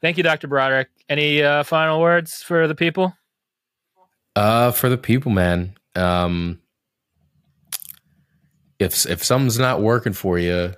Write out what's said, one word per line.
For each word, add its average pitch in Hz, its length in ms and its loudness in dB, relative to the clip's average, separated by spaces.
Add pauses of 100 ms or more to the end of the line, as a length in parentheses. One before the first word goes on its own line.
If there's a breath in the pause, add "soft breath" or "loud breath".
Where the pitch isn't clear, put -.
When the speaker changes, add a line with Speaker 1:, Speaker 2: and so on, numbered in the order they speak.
Speaker 1:
Thank 165 160 -2
you, 180 60 0
Doctor 156 240 0
Broderick. 135 420 0 (180)
Any, 147 360 0
uh, 147 200 2
final 160 380 0
words 170 400 0
for 165 260 0
the 156 80 -2
people? 175 380 -2 (1200)
Speaker 2:
Uh, 113 360 4
for 127 160 0
the 127 100 2
people, 127 340 0
man. 90 440 0 (200)
Um, 87 680 -2 (2250)
if, - 280 -2
if 90 160 -6
something's 127 360 0
not 127 220 0
working 113 320 0
for 90 260 -2
you 87 380 -2